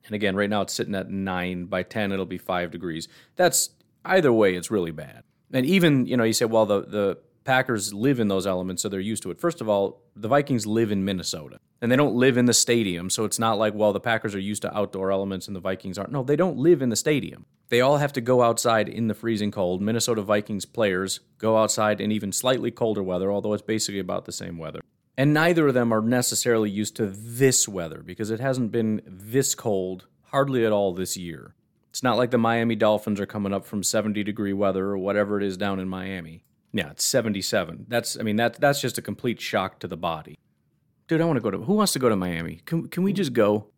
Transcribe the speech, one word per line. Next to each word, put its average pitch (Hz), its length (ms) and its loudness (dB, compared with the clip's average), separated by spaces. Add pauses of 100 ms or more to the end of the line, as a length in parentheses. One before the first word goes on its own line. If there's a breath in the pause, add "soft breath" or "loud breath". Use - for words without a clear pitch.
And 104 80 -8
again, 101 220 0
right 101 140 2
now 104 120 0
it's - 100 -4
sitting 104 220 -4
at 95 160 -6
nine. 92 560 -4
By 92 180 -2
ten, 104 280 -4
it'll 95 140 -2
be 90 120 -10
five 90 320 -4
degrees. 82 380 -8 (280 soft breath)
That's, - 340 4 (340)
either 175 280 4
way, 101 240 6
it's 87 140 -8
really 90 200 0
bad. 76 320 -14 (300)
And 131 120 2
even, 156 420 4
you 127 100 -2
know, 117 80 4
you 113 80 4
say, 117 140 2
"Well, 110 200 4
the, 101 140 2
the 98 380 -2 (260)
Packers 120 500 0
live 120 240 0
in 110 80 2
those 95 200 0
elements, 92 360 -4
so 107 60 -4
they're 98 100 -4
used 104 240 -6
to 92 80 -8
it." 85 80 -10
First 170 220 -4
of 110 80 -4
all, 98 340 0 (140)
the 104 100 -10
Vikings 135 400 2
live 107 240 0
in 98 140 0
Minnesota, 87 540 -6 (220)
and 120 120 2
they 131 40 6
don't 135 200 2
live 127 200 6
in 123 100 4
the 117 80 4
stadium, 92 560 0
so 110 140 -2
it's - 140 -4
not 113 200 0
like, 107 160 2
"Well, 104 180 4
the 98 80 -2
Packers 110 340 -2
are 98 60 -4
used 101 220 -6
to - 140 -6
outdoor 98 360 -2
elements 98 340 -4
and 101 80 -10
the 90 60 -10
Vikings 95 380 -6
aren't." 98 120 -8
No, 135 140 -4
they 143 100 0
don't 175 220 0
live 147 260 6
in 127 60 2
the 110 80 0
stadium. 139 500 -2 (220)
They 120 120 4
all 139 180 4
have 143 160 0
to 139 60 -2
go 123 220 4
outside 113 460 4
in 113 200 -4
the 104 60 -2
freezing 107 360 -2
cold. 92 300 -2
Minnesota 110 420 0
Vikings 104 420 -2
players 95 560 -2 (180)
go 110 200 2
outside 107 420 2
in 104 100 -2
even 104 220 -2
slightly 123 380 0
colder 110 320 -2
weather, 92 280 -2
although 101 220 -2
it's 101 100 -2
basically 107 380 -4
about 92 240 -6
the - 80 -12
same 92 260 -10
weather. 80 220 -10 (360)
And 143 160 4
neither 160 360 4
of 127 60 2
them 117 180 4
are 110 100 2
necessarily 117 680 2
used 101 280 -4
to 110 100 0
this 117 600 0
weather, 85 340 -8
because 104 280 -8
it 110 100 -4
hasn't 127 320 -2
been 110 340 0
this 107 480 -2
cold 92 520 -4 (180)
hardly 139 420 0
at 107 60 2
all 101 200 2
this 90 240 -6
year. 82 380 -14 (360)
It's - 120 -10
not 120 140 2
like 123 160 0
the 123 60 2
Miami 117 360 2
Dolphins 107 460 0
are 98 60 -4
coming 101 260 -4
up 98 120 -4
from 98 200 -6
seventy 104 400 -2
degree 101 280 -4
weather 95 340 0
or 101 120 -4
whatever 101 420 0
it 101 40 0
is 95 120 -4
down 98 220 -2
in 92 100 -6
Miami. 92 540 -10 (300)
Yeah, 80 180 -4
it's - 140 -6
seventy-seven. 101 840 -2
That's, 117 300 -4
I - 40 -8
mean, 107 140 0
that, 117 240 0
that's 143 200 4
just - 180 -4
a - 40 -8
complete 107 380 -6
shock 95 380 -4
to - 80 -12
the 85 100 -8
body. 80 400 -6 (680)
Dude, 160 140 0
I 165 40 4
wanna 156 140 2
go 104 140 -2
to, 92 60 -6
who 127 160 -2
wants 208 180 2
to 135 80 -4
go 127 80 4
to 107 80 4
Miami? 85 500 -4
Can, 165 220 -4
can 175 160 -2
we 202 80 2
just 160 200 -2
go? 107 460 4